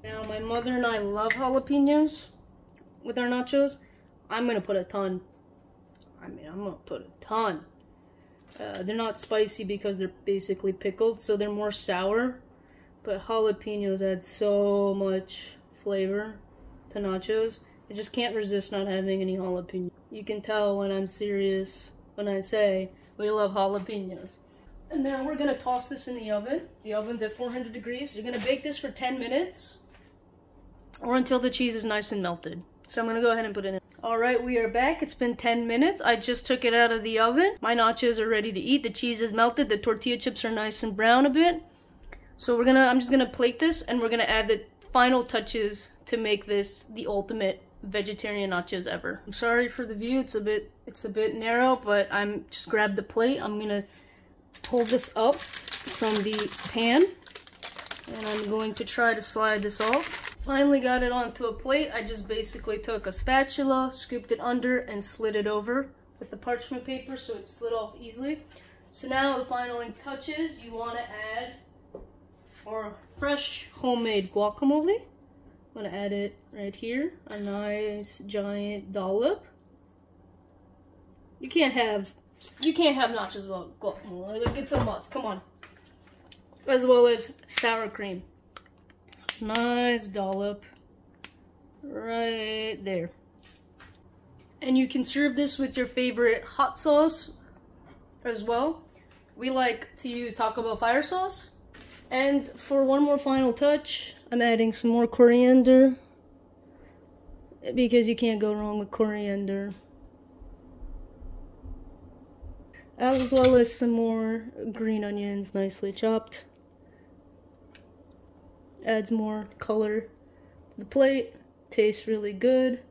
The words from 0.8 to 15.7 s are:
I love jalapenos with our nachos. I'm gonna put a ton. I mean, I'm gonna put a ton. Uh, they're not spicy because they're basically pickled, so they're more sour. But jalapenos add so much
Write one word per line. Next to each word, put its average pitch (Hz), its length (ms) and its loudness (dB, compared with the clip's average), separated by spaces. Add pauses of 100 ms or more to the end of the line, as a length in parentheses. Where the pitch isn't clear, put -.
I 226 120 0
love 208 340 -2
jalapenos 277 960 2 (720)
with 240 160 -8
our 247 80 -2
nachos. 269 500 0 (540)
I'm 233 160 -2
gonna 220 160 0
put 196 140 -2
a 180 80 0
ton. 185 360 -4 (1000)
I 90 60 -16
mean, 101 180 -18
I'm 185 180 -12
gonna 185 80 -6
put - 300 -12
a - 180 -20
ton. 214 460 -2 (920)
Uh, 196 240 -10
they're 208 140 -4
not 226 240 -4
spicy 214 440 0
because 202 340 -4
they're 185 140 -4 (120)
basically 190 480 -2
pickled, 220 480 -2
so 208 160 0
they're 208 140 -2
more 208 220 -4
sour. 208 680 -2 (680)
But 196 160 -4
jalapenos 208 800 0
add 190 220 -2
so 202 680 2
much 190 580 -4 (340)